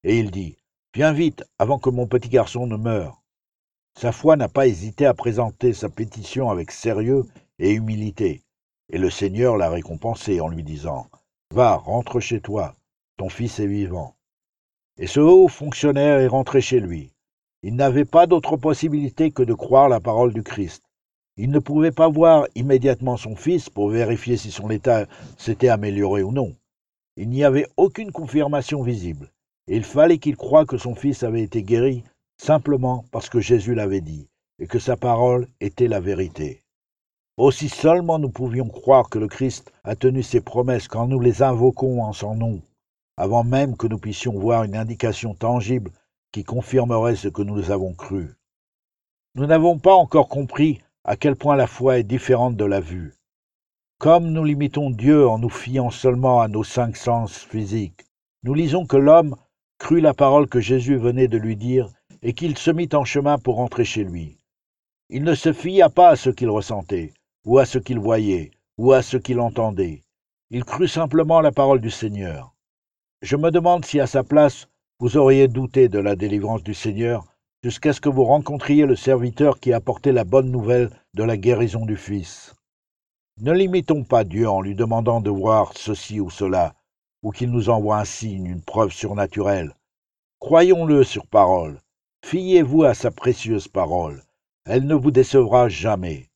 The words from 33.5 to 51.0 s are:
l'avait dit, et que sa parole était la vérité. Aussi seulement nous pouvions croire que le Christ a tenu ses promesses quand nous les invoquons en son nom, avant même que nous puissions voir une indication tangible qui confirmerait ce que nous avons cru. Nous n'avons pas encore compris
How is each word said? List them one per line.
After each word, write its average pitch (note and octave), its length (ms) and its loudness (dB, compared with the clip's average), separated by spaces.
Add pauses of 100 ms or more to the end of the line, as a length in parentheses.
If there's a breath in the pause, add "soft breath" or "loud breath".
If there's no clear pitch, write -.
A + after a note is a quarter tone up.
l'avait G2 280 -2
dit, D#2 260 -14 (320)
et F2 80 -12
que A#2+ 120 -4
sa A#2+ 180 -4
parole B2 500 0 (140)
était A#2+ 260 -2
la G#2 140 -2
vérité. E2+ 600 -6 (760)
Aussi C#3 320 2
seulement E3 500 0
nous C#3 120 -4
pouvions B2 360 -6
croire C3 400 4
que - 100 -8
le G#2+ 120 -2
Christ - 420 -8 (140 soft breath)
a G#2 100 -6
tenu C3 280 0
ses - 180 0
promesses B2 480 -4
quand A2+ 180 -4
nous C3 140 -2
les A#2+ 200 2
invoquons B2+ 600 0
en G#2+ 80 -6
son G#2 240 -8
nom, A2+ 260 -4 (540)
avant A2+ 300 0
même C3 320 0
que A#2 100 -4
nous G#2+ 100 -4
puissions G#2+ 400 -8
voir A2+ 280 0
une G2+ 100 -8
indication A2 600 -6
tangible A2+ 580 -4 (400)
qui G#2 100 -10
confirmerait A#2+ 720 -2
ce G2 140 -8
que G2+ 140 -6
nous G2+ 280 -6
avons F#2 220 -4
cru. F2+ 420 -10 (1000)
Nous C3+ 100 -4
n'avons D#3+ 340 4
pas F#3 140 6
encore D#3 340 4
compris C#3+ 540 -2 (280)